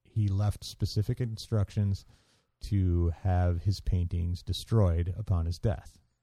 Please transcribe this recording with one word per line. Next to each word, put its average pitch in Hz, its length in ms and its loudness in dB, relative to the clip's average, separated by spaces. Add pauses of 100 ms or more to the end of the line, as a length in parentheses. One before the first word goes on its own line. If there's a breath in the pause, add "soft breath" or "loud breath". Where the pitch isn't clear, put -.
he 104 240 -2
left 101 360 0
specific - 560 -2
instructions 107 840 -2 (560 soft breath)
to 87 500 2 (120)
have 90 400 2
his 98 180 -2
paintings 87 600 -2
destroyed 90 760 2
upon 82 300 0
his 82 120 -4
death. - 380 -4 (260)